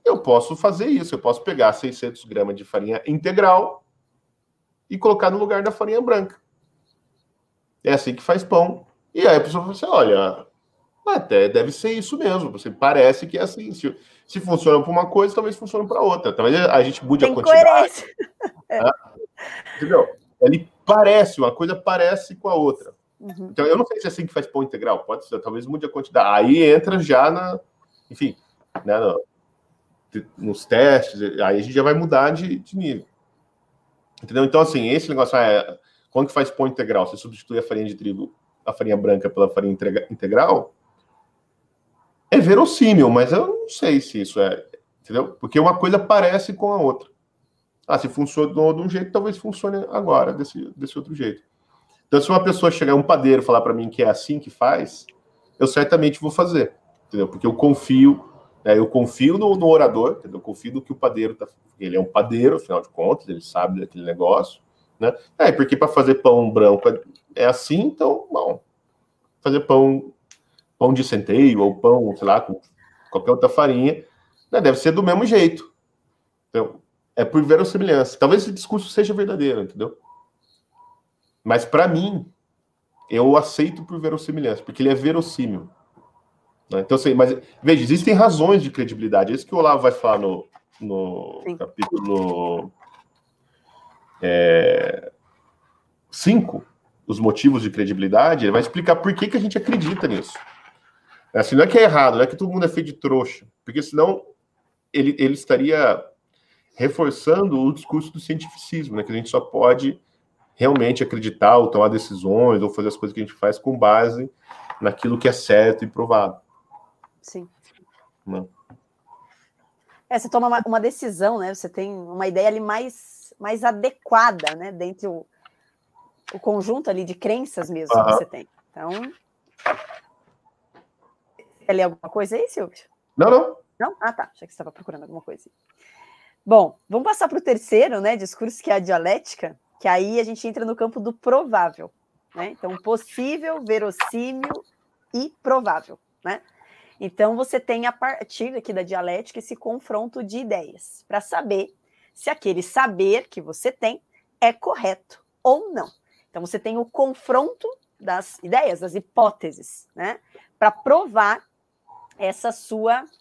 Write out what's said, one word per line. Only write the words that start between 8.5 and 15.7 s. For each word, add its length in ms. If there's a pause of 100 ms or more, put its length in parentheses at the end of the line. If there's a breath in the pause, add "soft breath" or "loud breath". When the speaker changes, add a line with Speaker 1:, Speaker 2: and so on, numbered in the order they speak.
Speaker 1:
E 120
aí 120
a 40
pessoa 220
fala 100
assim, 120
"Olha, 600 (600)
até 400
deve 240
ser 220
isso 240
mesmo. 340
Você 180
parece 580
que 100
é 40
assim. 320
Se, 220 (320 soft breath)
se 140
funciona 420
pra 80
uma 180
coisa, 240
talvez 220
funcione 320